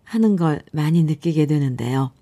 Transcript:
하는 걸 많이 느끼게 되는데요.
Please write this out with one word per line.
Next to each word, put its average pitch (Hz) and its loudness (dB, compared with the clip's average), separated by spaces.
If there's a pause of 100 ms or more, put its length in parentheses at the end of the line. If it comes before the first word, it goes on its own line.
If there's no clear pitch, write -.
하는 220 2
걸 160 -2 (100)
많이 156 2
느끼게 156 0
되는데요. 131 -2